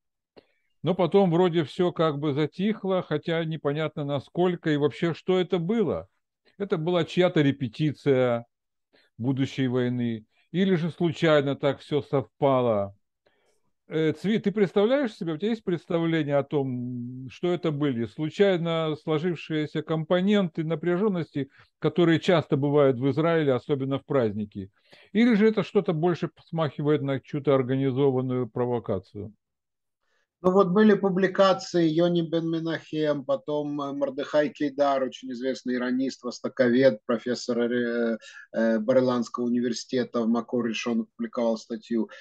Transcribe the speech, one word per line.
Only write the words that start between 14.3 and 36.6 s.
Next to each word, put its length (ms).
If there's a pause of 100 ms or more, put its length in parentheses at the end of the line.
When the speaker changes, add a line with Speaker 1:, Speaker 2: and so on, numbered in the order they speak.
Speaker 1:
ты 120
представляешь 640
себе, 160
у 60
тебя 140
есть 120
представление 720
о 80
том, 840
что 240
это 180
были? 340
Случайно 960
сложившиеся 800
компоненты 840
напряженности, 840 (300)
которые 400
часто 380
бывают 420
в 120
Израиле, 420
особенно 440
в 80
праздники? 680 (420)
Или 220
же 120
это 160
что-то 300
больше 360 (200)
смахивает 520
на 200
чью-то 340
организованную 920
провокацию? 840 (1080)
Speaker 2:
Ну 100
вот 160
были 260
публикации 960
Йони 320
бен 300
Менахем, 720
потом, 560
э, 120
Мордехай 560
Кейдар, 520
очень 300
известный 420
иранист, 500
востоковед, 840